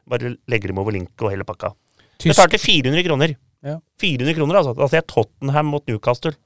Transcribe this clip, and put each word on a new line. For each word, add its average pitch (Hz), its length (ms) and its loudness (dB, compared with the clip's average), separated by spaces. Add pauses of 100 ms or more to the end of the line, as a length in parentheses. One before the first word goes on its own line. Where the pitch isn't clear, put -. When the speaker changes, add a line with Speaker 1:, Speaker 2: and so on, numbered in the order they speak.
Speaker 1:
bare 120 260 -4 (180)
legger 104 160 -2
de 95 100 -4
over 104 140 -2
link 92 160 -6 (140)
og 107 100 -2
hele 98 120 -6
pakka. 90 280 -8 (480)
Speaker 2:
Tysk. 156 160 4
Speaker 1:
Betalte 190 240 6
fire 139 320 2
hundre 175 160 0
kroner. 147 260 2 (300)
Speaker 2:
Ja. 147 140 -10 (200)
Speaker 1:
Fire 156 220 -2
hundre 151 160 0
kroner, 156 240 0
altså. 127 160 0
Altså, 135 140 0
det 160 100 2
er - 80 -8
Tottenham 139 580 -2
mot 147 220 -4
Newcastle. 123 460 -2 (120)